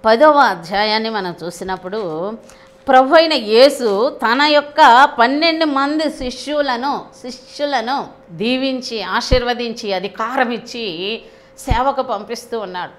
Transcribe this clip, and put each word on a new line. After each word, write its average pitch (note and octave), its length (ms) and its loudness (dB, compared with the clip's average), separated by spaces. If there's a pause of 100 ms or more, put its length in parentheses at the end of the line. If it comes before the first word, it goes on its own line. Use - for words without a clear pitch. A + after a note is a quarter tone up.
పదవ C#4+ 320 6 (160)
అధ్యాయాన్ని G#3 560 -4
మనం F#3+ 340 -6
చూసినప్పుడు F#3 580 -8 (840)
ప్రభు C4+ 280 6
అయిన D#4+ 180 6
యేసు A#3+ 540 4 (220)
తన A#3 320 0
యొక్క D4 380 2 (400)
పన్నెండు D#4+ 460 2
మంది D4 440 -2
శిష్యులను, C#4 840 -4 (280)
శిష్యులను C4 760 -6 (340)
దీవించి, A#3+ 720 -4
ఆశీర్వదించి, A#3 880 -2
అధికారం A3 580 -4
ఇచ్చి A#3 340 -10 (800)
సేవకు C4 360 -2
పంపిస్తూ A3 580 -8
ఉన్నాడు. F3+ 400 -10